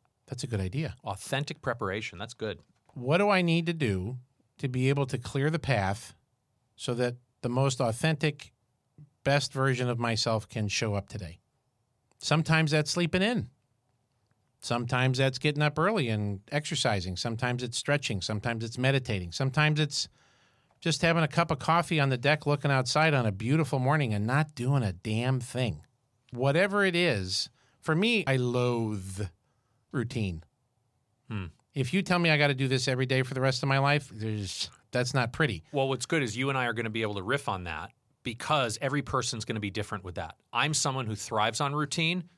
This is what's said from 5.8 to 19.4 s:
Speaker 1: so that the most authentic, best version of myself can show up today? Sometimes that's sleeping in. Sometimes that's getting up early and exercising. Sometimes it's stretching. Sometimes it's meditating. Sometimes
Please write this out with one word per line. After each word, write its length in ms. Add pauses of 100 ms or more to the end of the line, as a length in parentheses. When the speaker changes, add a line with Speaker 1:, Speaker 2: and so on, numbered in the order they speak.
Speaker 1:
so 180
that 220 (260)
the 60
most 320
authentic, 720 (720)
best 280
version 360
of 100
myself 500
can 200
show 260
up 140
today? 320 (800)
Sometimes 520
that's 220
sleeping 300
in. 260 (1120)
Sometimes 580
that's 200
getting 240
up 160
early 300
and 320 (120)
exercising. 640
Sometimes 480
it's 120
stretching. 440
Sometimes 420
it's 160
meditating. 540
Sometimes 480